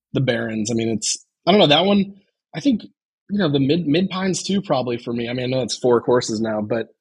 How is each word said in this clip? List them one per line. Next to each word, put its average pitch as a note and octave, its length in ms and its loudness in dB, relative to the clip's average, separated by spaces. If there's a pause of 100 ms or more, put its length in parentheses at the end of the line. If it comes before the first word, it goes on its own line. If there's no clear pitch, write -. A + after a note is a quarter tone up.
(120)
the C#3 80 0
barrens. A#2 520 -2
I - 20 0
mean, A2+ 140 -2
it's, A2 280 -4 (300)
I - 60 4
don't G#3 80 6
know, E3+ 80 6
that D3+ 160 4
one, G3 300 2 (380)
I D3+ 60 -12
think, A#3 240 0 (480)
you G3+ 80 -2
know, F#3 100 2
the C#3+ 120 2
mid, D3+ 260 2
mid F3 240 2
pines F#3 320 -2
too, G3 180 -2
probably B2 380 -2
for A#2+ 140 -8
me. A#2+ 160 -4
I A#2+ 60 -6
mean, B2+ 100 -4
I B2+ 120 -2
know C3 60 -2
it's A2 160 -6
four A#2+ 220 4
courses A#2+ 400 0
now, G#2+ 220 -2
but A2+ 260 -4 (120)